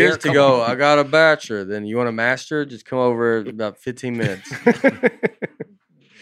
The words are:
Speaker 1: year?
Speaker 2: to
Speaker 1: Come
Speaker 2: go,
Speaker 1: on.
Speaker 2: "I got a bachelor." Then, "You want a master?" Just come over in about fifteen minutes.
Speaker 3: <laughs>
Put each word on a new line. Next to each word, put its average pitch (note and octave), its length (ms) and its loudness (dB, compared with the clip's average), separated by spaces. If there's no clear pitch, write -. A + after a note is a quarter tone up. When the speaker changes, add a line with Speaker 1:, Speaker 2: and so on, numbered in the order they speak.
Speaker 1:
year? D#3+ 60 -2
Speaker 2:
to D#3 120 -4
Speaker 1:
Come C#3 60 0
Speaker 2:
go, C#3 280 4
Speaker 1:
on. A2+ 80 -2
Speaker 2:
"I B2 40 -2
got C#3+ 240 4
a D3 60 2
bachelor." D3+ 600 2
Then, G#2 220 -6
"You G#2+ 120 -6
want A#2+ 100 0
a A#2 40 -4
master?" B2 540 -4
Just B2 180 -18
come C3 140 -6
over A#2 400 0
in G#2+ 100 -8
about G#2+ 300 -8
fifteen B2+ 400 -8
minutes. G2+ 320 -6
Speaker 3:
<laughs> - 680 0